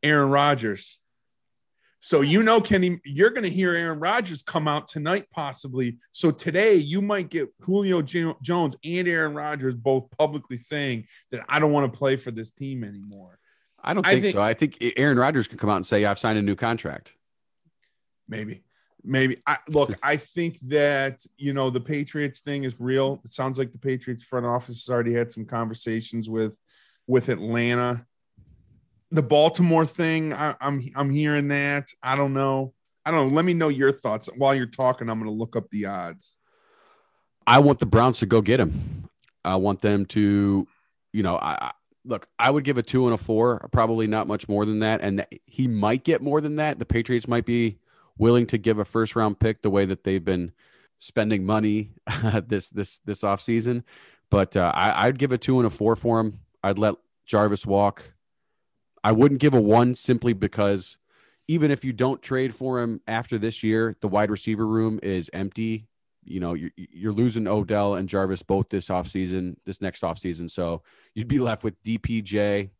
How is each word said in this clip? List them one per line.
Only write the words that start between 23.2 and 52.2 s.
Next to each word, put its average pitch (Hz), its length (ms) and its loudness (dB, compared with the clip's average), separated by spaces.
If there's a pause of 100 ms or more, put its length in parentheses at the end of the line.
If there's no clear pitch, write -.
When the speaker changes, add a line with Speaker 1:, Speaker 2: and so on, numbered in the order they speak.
Speaker 1:
It - 60 -12
sounds 131 260 -4
like 127 140 -4
the - 60 -20
Patriots 127 440 -6
front 123 240 -4
office 120 400 -4
has 123 40 -6
already 120 220 0
had 120 180 0
some 113 140 -12
conversations 113 840 -6
with, 110 280 -2 (480)
with 123 220 2
Atlanta. 120 800 0 (1040)
The 156 120 2
Baltimore 160 640 4
thing, 160 480 -2
I, 147 260 -4
I'm, 139 380 -4
I'm 139 140 -2
hearing 147 380 0
that. 143 400 -2 (140)
I 131 140 -2
don't 139 160 0
know. 135 400 -2 (320)
I 156 60 -4
don't 147 180 2
know. 135 60 2
Let 160 100 4
me 180 80 2
know 165 160 2
your 139 240 2
thoughts. 113 420 -4
While 135 200 2
you're 131 100 -2
talking, 127 460 -2
I'm 113 80 -4
gonna 107 120 -6
look 110 240 -6
up 113 140 -4
the 104 160 -4
odds. 92 540 -10 (1080)
Speaker 2:
I 120 120 10
want 143 220 6
the - 60 -2
Browns 113 340 4
to 107 60 2
go 110 140 6
get 107 180 2
him. - 520 -4 (340)
I 92 120 0
want 95 260 0
them 101 240 2
to, 101 600 2 (460)
you 104 100 -2
know, 87 140 0
I, - 240 -4
I, - 120 -8 (340)
look, 117 200 -6 (120)
I 120 120 4
would 143 140 2
give 131 140 0
a 117 40 -2
two 127 240 2
and 117 80 2
a 110 40 -4
four, 113 520 0
probably 113 360 2
not 107 200 -2
much 104 220 -6
more 104 160 0
than 107 160 -2
that. 110 220 0
And 98 280 -4
th-, - 140 -20
he 131 240 -4
might 110 360 0
get 160 180 0
more 147 180 0
than 151 160 -4
that. 151 220 -2
The - 80 -8
Patriots 117 420 -2
might 120 160 0
be 117 340 0 (380)
willing 117 300 4
to 117 120 -2
give 107 200 2
a 104 60 -2
first 113 320 -2
round 107 240 0
pick 110 220 0
the 107 80 0
way 98 140 4
that 92 200 -4
they've 95 200 0
been 90 280 -2 (460)
spending 107 460 -2
money 107 460 0 (160)
<laughs> 110 400 -2